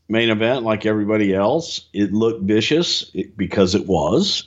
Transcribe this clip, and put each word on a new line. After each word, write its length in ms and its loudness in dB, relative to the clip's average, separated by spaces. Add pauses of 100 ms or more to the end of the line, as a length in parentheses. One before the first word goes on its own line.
main 200 2
event, 340 0
like 220 -2
everybody 480 2
else. 600 -2
It 200 -2
looked 300 0
vicious 680 0
it, 240 -8
because 360 0
it 140 0
was, 600 0